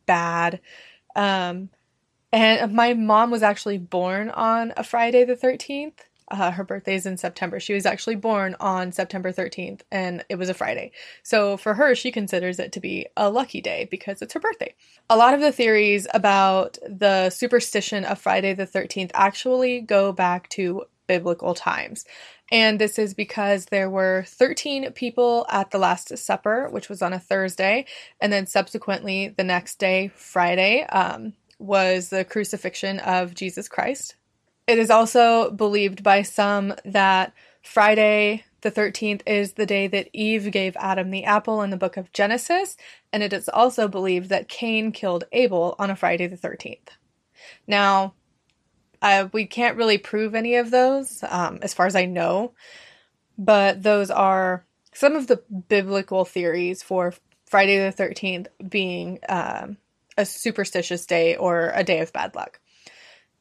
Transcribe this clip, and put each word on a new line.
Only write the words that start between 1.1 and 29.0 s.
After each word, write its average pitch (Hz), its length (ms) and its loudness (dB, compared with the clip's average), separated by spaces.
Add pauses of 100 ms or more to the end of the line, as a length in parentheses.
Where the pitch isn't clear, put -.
Um, 190 540 -2 (640)
and 226 440 4
my 240 180 4
mom 220 380 4
was 226 100 -2
actually 208 380 0
born 185 500 -4
on 226 480 0
a 226 60 -4
Friday 240 400 4
the 247 120 2
thirteenth. 277 680 -4 (260)
Uh, 190 220 0
her 185 120 -8
birthday 196 300 -6
is 190 140 -4
in 185 100 -6
September. 180 420 -8
She 208 140 -6
was 196 140 -2
actually 220 300 -2
born 196 420 -2
on 185 320 -2
September 185 400 -6
thirteenth, 190 600 -8
and 185 380 -6
it 190 60 -4
was 180 120 -4
a 185 60 -4
Friday. - 380 -6 (320)
So 202 340 0
for 214 160 -2
her, 254 220 4
she 240 160 -4
considers 185 480 -4
it - 140 -8
to 196 60 -10
be - 280 -8 (100)
a 202 140 2
lucky 247 300 -4
day - 280 -6
because - 320 -10
it's 220 140 -12
her 330 40 -6
birthday. - 360 -6 (340)
A 226 80 6
lot 240 160 8
of 285 80 2
the 294 100 6
theories 208 640 4
about 196 640 4 (100)
the 190 440 2
superstition 220 760 0
of 196 160 -4
Friday 190 320 0
the 185 140 -6
thirteenth 185 480 -6
actually 247 640 2
go 196 300 2
back 180 380 -2
to 185 360 -4 (220)
biblical 175 480 -2
times. - 500 -6 (460)
And 220 260 4
this 214 220 0
is 196 160 -2
because 202 500 -2
there 190 240 -2
were 185 380 0
thirteen 269 640 -2
people 240 580 0
at 196 220 -2
the 196 80 -2
Last 180 360 0
Supper, 214 540 -2
which - 200 -10
was 202 120 -12
on 180 100 -2
a 185 80 -6
Thursday, 190 640 -2 (360)
and 208 100 0
then 196 140 0
subsequently 196 840 -4